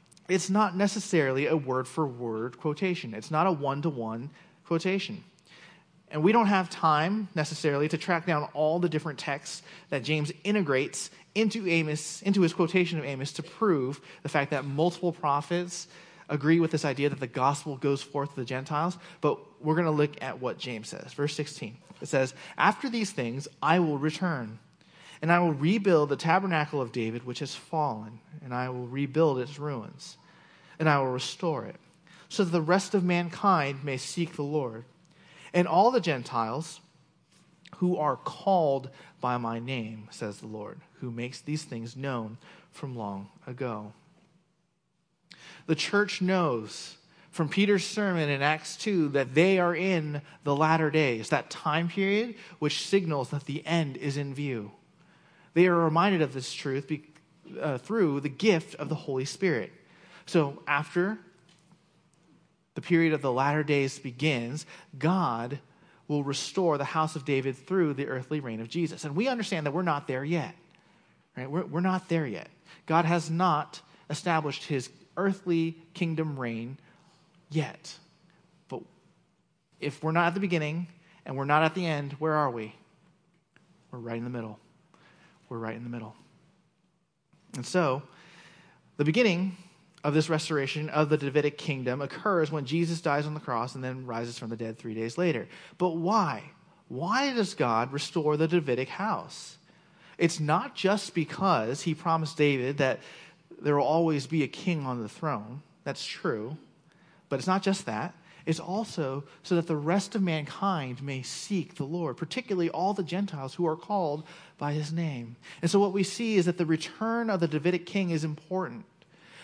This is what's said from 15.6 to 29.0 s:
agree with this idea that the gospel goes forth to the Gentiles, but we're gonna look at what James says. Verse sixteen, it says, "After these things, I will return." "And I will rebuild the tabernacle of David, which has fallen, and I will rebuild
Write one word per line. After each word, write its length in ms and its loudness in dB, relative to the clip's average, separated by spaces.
agree 320 6
with 100 2
this 140 0
idea 240 2
that 100 -4
the 80 -4
gospel 480 0
goes 260 0
forth 280 -6
to 80 -16
the 80 -6
Gentiles, 520 -2
but 200 2
we're 140 2
gonna 160 2
look 200 2
at 160 -8
what 180 -4
James 300 -8
says. 260 -12
Verse 220 -2
sixteen, 420 -8
it 60 -10
says, 260 2
"After 320 4
these 220 -2
things, 360 -6
I 180 6
will 180 2
return." 640 -2
"And 80 4
I 80 8
will 140 2
rebuild 560 4
the 60 2
tabernacle 640 0
of 120 -4
David, 340 -4
which 140 -8
has 160 -8
fallen, 640 -6
and 100 -10
I 160 -4
will 160 -6
rebuild 540 2